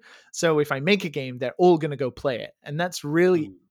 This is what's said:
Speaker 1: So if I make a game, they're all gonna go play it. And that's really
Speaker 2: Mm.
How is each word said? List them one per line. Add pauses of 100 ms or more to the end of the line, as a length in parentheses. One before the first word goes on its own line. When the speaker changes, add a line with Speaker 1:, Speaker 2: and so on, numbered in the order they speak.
(320)
Speaker 1:
So
if
I
make
a
game,
they're
all
gonna
go
play
it. (100)
And
that's
really
Speaker 2:
Mm. (160)